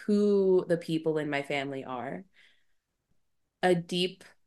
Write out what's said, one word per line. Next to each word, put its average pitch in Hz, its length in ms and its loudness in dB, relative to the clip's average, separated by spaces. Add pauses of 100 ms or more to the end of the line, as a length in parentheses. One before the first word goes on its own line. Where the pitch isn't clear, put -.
who 202 640 4
the 170 100 2
people 160 400 -2
in 151 120 -4
my 143 120 -2
family 139 420 -6
are. 131 420 -10 (1400)
A 185 120 6
deep 180 480 -4 (240)